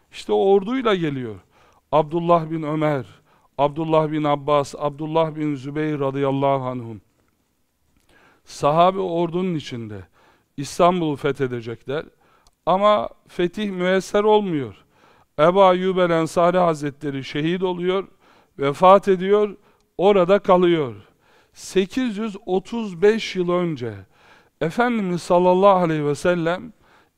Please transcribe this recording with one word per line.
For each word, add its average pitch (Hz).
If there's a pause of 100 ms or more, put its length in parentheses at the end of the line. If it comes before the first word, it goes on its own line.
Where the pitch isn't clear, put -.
(120)
işte -
o 202
orduyla 214
geliyor. 135 (560)
Abdullah 160
bin 160
Ömer, 151 (520)
Abdullah 156
bin 151
Abbas, 147
Abdullah 156
bin 151
Zübeyir 147
radıyallahu 139
anhum. 117 (1400)
Sahabe 170
ordunun 175
içinde 113 (560)
İstanbul'u 165
fethedecekler. 127 (600)
Ama 202 (180)
fetih 196
müyesser 185
olmuyor. 185 (640)
Ebu 180
Ayyub 185
el 175
Ensari 170
Hazretleri 147
şehit 165
oluyor, 180 (520)
vefat 180
ediyor, 196 (400)
orada 196
kalıyor. 175 (580)
Sekiz 202
yüz 214 (100)
otuz 190
beş 208
yıl 180
önce 160 (680)
Efendimiz 190
sallallahu 180
aleyhi 156
ve 147
sellem 175 (440)